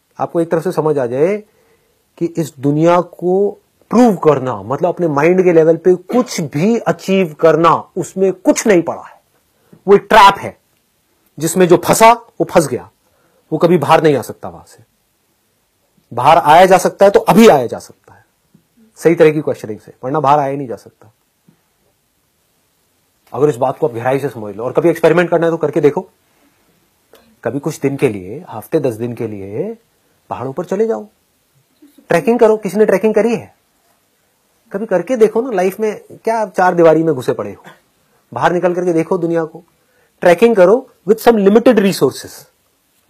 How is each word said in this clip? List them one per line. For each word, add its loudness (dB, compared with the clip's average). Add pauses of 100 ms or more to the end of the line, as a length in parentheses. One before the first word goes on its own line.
(180)
आपको -6
एक -4
तरफ -4
से -6
समझ -2
आ -4
जाए -2 (760)
कि -6
इस -8
दुनिया 2
को -4 (400)
prove 4
करना, 0
मतलब -4
अपने -4
mind 0
के 2
level 4
पे 2
कुछ -4
भी -2
achieve -4
करना, 2
उसमें -4
कुछ -2
नहीं 2
पड़ा -8
है, -20 (680)
वो 6
एक 2
trap 6
है -14 (800)
जिसमें 0
जो 6
फंसा 4
वो -4
फंस 0
गया, -10 (600)
वो -4
कभी 2
बाहर 2
नहीं 2
आ -4
सकता -14
वहां -20
से। -20 (1300)
बाहर 4
आया 6
जा 4
सकता 0
है 6
तो 4
अभी 4
आया 4
जा -8
सकता -20
है -20 (720)
सही 2
तरह 4
की -4
questioning -8
से, -20 (120)
वरना -4
बाहर 2
आया -4
नहीं -10
जा -10
सकता। -20 (2250)
अगर 0
इस -2
बात -4
को -2
आप -10
गहराई -4
से -6
समझ -14
लो, -10
और -8
कभी 0
experiment 0
करना 0
है -2
तो -4
करके -4
देखो, -2 (1400)
कभी -6
कुछ -10
दिन -4
के -2
लिए, -12
हफ्ते -6
दस -4
दिन -10
के -10
लिए -12 (520)
पहाड़ों -10
पर -10
चले -4
जाओ, -8 (1000)
Trekking 0
करो। 4
किसी -8
ने 2
trekking 0
करी 0
है? -12 (1200)
कभी -8
करके -4
देखो 2
ना। -6
life -4
में -6 (120)
क्या -6
आप -4
चार 2
दीवारी 4
में -2
घुसे -6
पड़े -8
हो? -20 (720)
बाहर 0
निकल -2
करके -4
देखो -2
दुनिया -4
को, -16 (580)
Trekking 2
करो 2 (180)
with 0
some 4
limited 4
resources। -2 (800)